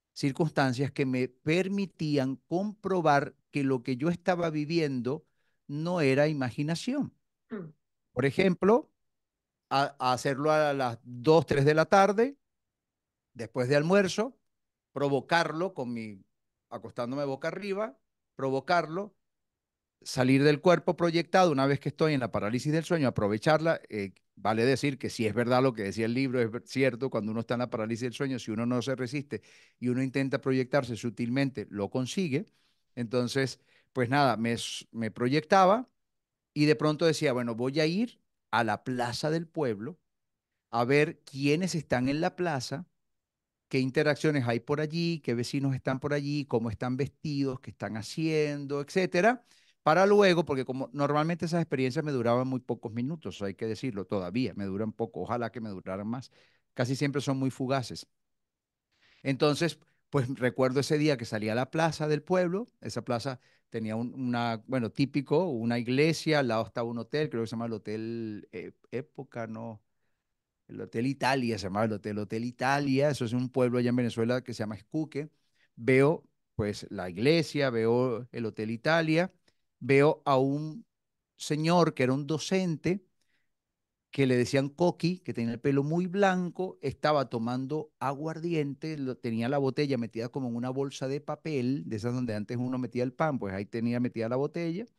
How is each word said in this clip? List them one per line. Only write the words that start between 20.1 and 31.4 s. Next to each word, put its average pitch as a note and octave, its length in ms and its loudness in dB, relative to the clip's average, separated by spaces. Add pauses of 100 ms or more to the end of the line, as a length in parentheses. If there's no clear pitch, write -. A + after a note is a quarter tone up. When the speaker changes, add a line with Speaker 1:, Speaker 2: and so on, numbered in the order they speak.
Speaker 1:
del D3 160 6
cuerpo F3 360 4
proyectado E3+ 560 4
una C3+ 140 2
vez C#3 140 2
que - 100 -6
estoy D#3 240 2
en C3+ 60 0
la A#2 120 -4
parálisis A2 400 -2
del D#3+ 120 0
sueño, D#3 240 2
aprovecharla. D3+ 800 2
Eh, G2 240 -6 (220)
vale A2 300 0
decir C3+ 340 2
que A2 120 -8
si A2+ 160 -2
es G#2 80 -2
verdad A#2+ 280 2
lo C3 120 2
que A2 100 -6
decía G#2 220 -2
el A#2 80 -2
libro, B2+ 260 0
es A2+ 100 0
ver-, A#2 160 -10
cierto, C3 440 0
cuando G#2+ 220 -4
uno A2+ 80 -4
está A#2+ 140 -4
en A#2+ 60 -2
la A#2+ 100 -4
parálisis A2 320 -4
del B2 120 -4
sueño, C3+ 240 -4
si - 120 -8
uno A2+ 160 -2
no B2 160 0
se B2+ 140 -4
resiste B2 460 -6 (360)
y B2 100 -4
uno B2 140 0
intenta C3+ 380 0
proyectarse C3 560 0
sutilmente, A#2+ 760 -4